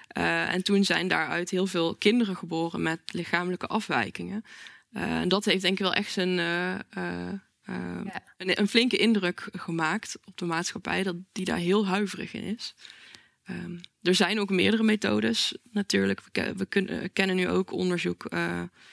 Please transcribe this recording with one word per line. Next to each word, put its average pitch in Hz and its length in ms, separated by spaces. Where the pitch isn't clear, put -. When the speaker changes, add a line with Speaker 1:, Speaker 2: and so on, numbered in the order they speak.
Speaker 1:
Eh, 170 460
en 185 80
toen 202 220
zijn 175 240
daaruit 165 420
heel 190 160
veel 170 300
kinderen 214 400
geboren 165 460
met 165 240
lichamelijke 175 600
afwijkingen. 170 800
Eh, 214 100
en 170 80
dat 190 160
heeft 190 180
denk 185 160
ik 202 60
wel 185 100
echt - 180
zijn, 180 260
eh, 175 360
eh, 175 540
eh, 196 80
Speaker 2:
Ja. - 180
Speaker 1:
een, 185 240
een 202 80
flinke 240 280
indruk 196 560
gemaakt 165 720
op - 140
de 180 60
maatschappij, 175 580
dat 185 140
die 190 120
daar 160 140
heel 190 280
huiverig 190 460
in - 100
is. - 180
Ehm, 175 320
er 180 120
zijn 202 260
ook 202 100
meerdere 196 320
methodes 214 720
natuurlijk. 196 500
We - 100
ke-, - 260
we 185 100
kun-, 190 220
eh, - 240
kennen 190 240
nu 185 120
ook 185 240
onderzoek, 175 520
eh, 170 380